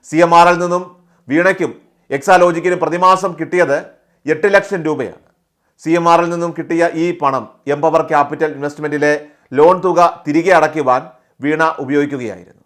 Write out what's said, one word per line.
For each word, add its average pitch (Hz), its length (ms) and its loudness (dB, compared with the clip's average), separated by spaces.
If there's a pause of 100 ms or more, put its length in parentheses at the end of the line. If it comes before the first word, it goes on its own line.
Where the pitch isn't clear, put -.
സി 151 120 -6
എം 170 180 4
ആർ 170 140 6
എൽ 175 100 2
നിന്നും 180 380 -6 (320)
വീണയ്ക്കും 175 440 -2 (380)
എക്സാലോജിക്കിനും 175 680 2
പ്രതിമാസം 175 640 0
കിട്ടിയത് 156 380 0 (480)
എട്ട് 160 280 0
ലക്ഷം 196 280 0
രൂപയാണ്. 151 440 -6 (520)
സി 160 120 -8
എം 170 220 2
ആർ 170 80 6
എൽ 170 100 -2
നിന്നും 170 280 -6
കിട്ടിയ 165 340 -2
ഈ 170 260 -4
പണം 131 300 -2 (180)
എംപവർ 151 360 0
ക്യാപിറ്റൽ 151 500 -2
ഇൻവെസ്റ്റ്മെന്റിലെ 147 760 -4 (260)
ലോൺ 165 280 4
തുക 175 460 0
തിരികെ 165 320 0
അടയ്ക്കുവാൻ 151 520 0 (300)
വീണ 156 380 -2
ഉപയോഗിക്കുകയായിരുന്നു. 135 880 -6